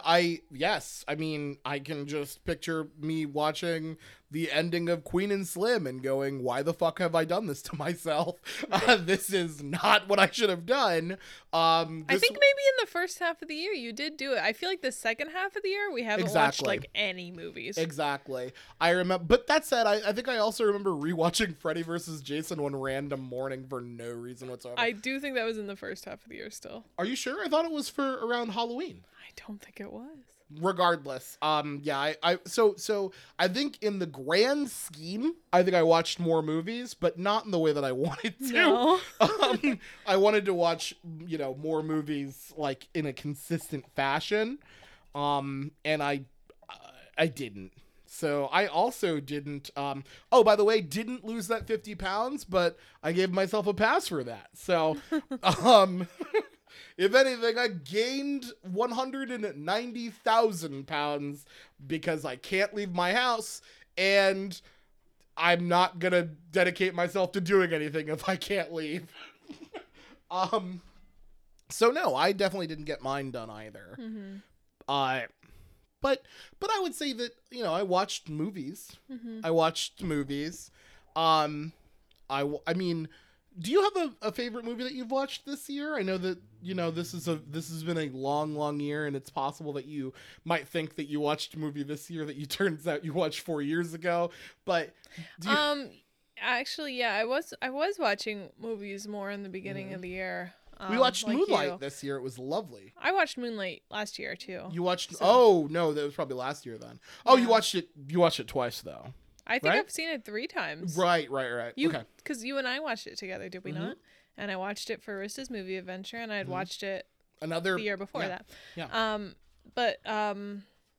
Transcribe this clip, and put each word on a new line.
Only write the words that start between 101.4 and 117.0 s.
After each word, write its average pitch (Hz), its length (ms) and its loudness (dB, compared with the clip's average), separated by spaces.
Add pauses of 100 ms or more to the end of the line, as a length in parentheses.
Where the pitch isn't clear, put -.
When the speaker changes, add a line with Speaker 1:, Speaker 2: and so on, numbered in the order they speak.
Speaker 2:
you. 117 80 -8
Speaker 1:
this 139 240 -8
year. 139 140 -4
It 127 40 -8
was 127 160 -10
lovely. 131 640 -8
Speaker 2:
I 339 120 0
watched 359 240 0
Moonlight 220 520 -6
last 208 300 -8
year - 160 -8
too. - 280 -12 (100)
Speaker 1:
You 170 100 -2
watched, 180 320 0
Speaker 2:
So - 60 -14
Speaker 1:
oh, 196 500 10
no, 160 220 2
that 151 100 -2
was 143 100 -4
probably 139 220 -4
last 131 300 -6
year 117 120 -10
then. 120 220 -18 (260)
Oh, 262 120 12
you 240 60 6
Speaker 2:
Yeah. 233 60 2
Speaker 1:
watched 220 260 6
it, 175 120 -2 (220)
you 165 100 2
watched 170 220 6
it 117 80 -8
twice 120 320 -2
though. 69 320 -14 (340)
Speaker 2:
I 247 120 -2
think 170 140 2
Speaker 1:
Right? 240 60 6
Speaker 2:
I've - 120 -4
seen 320 180 -6
it 285 160 -8
three 214 220 -8
times. 165 500 -6
Speaker 1:
Right, 170 340 4
right, 131 180 -2
right. 120 280 -4
Speaker 2:
You, 302 140 2
Speaker 1:
Okay. 131 100 -6 (240)
Speaker 2:
'cause 240 180 -8
you 269 140 -6
and 262 100 -4
I 262 140 -4
watched 285 260 -8
it - 100 -14
together, 190 300 -10
did 185 160 -12
we 180 80 -8
Speaker 1:
Mm-hmm. 160 120 -6
Speaker 2:
not? 208 140 -8 (380)
And 202 160 -8
I 190 60 -6
watched 202 320 -8
it - 120 -6
for 214 120 -12
Arista's 208 360 -10
movie 190 280 -6
adventure, 185 400 -10
and 226 160 -8
I - 40 -4
had 190 100 -4
Speaker 1:
Mm-hmm. 180 60 -6
Speaker 2:
watched 185 300 -6
it 196 240 -6 (340)